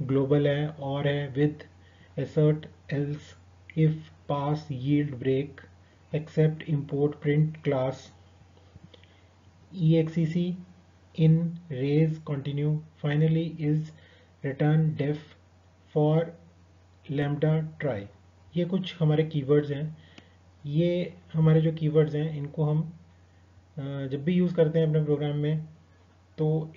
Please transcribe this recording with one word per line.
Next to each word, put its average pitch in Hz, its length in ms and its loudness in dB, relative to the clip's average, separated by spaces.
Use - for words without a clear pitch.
global 139 440 2
है, 147 300 -2
or 139 300 -4
है, 143 280 -2
with, 147 220 2
assert, 151 480 2
else, 147 260 -4
if, 156 160 4
pass, 143 280 -2
yield, 143 360 0
break, 131 400 -2
accept, 156 600 0
import, 143 360 0
print, 151 420 0
class, 131 260 0
ई 165 220 4
एक्स 160 220 0
ई 160 80 2
सी, 175 300 -2
in, 160 120 8
raise, 147 420 2
continue, 147 480 -2
finally, 160 540 0
is, 151 180 0
return, 151 520 0
def, 147 180 -2
for, 156 300 2
lambda, 151 520 0
try। 110 180 -4
ये 175 80 0
कुछ 180 360 -4
हमारे 156 240 2
keywords 147 460 0
हैं। 147 340 -8
ये 170 480 0
हमारे 156 280 4
जो 160 120 2
keywords 151 420 0
हैं 151 220 -4
इनको 143 280 -6
हम, 151 340 -2
अ, - 40 -12
जब 139 420 -8
भी 180 100 0
यूज़ 180 200 2
करते 160 240 4
हैं 160 80 4
अपने 151 180 2
program 147 320 0
में 151 280 -2
तो 156 380 0